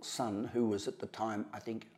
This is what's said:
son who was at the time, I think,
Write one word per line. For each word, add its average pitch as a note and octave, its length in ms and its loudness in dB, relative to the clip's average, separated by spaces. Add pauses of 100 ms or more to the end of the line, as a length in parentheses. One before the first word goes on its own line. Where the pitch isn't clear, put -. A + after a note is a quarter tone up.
son A2+ 520 0
who A#2+ 120 6
was G#2 220 2
at - 120 -4
the - 80 -4
time, G#2+ 460 -2
I A2 60 -8
think, A2+ 280 -6 (100)